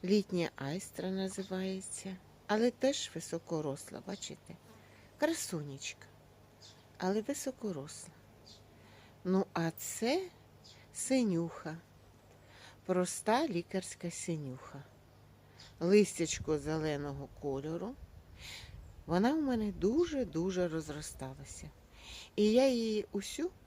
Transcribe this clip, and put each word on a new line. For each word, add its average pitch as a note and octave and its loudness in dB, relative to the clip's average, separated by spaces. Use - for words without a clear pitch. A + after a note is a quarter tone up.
Літня F#3 4
айстра F3 -6
називається. F#3+ -4
Але A3 4
теж C4 0
високоросла, D#3 -4
бачите? - -10
Красунечка. D#3 -4
Але G3 0
високоросла. G#3 -6
Ну, F#3+ 4
а E3 0
це D#4 -2
синюха. E3+ 2
Проста G#3+ 4
лікарська F3+ -2
синюха. C#3+ -6
Листячко F3 4
зеленого C#3+ -2
кольору. D#3 -4
Вона G3+ 4
в D#4+ 2
мене A3+ 0
дуже-дуже F#3 2
розросталася. D3+ -8
І G#3 6
я B3+ 8
її A3+ 2
усю C4 -4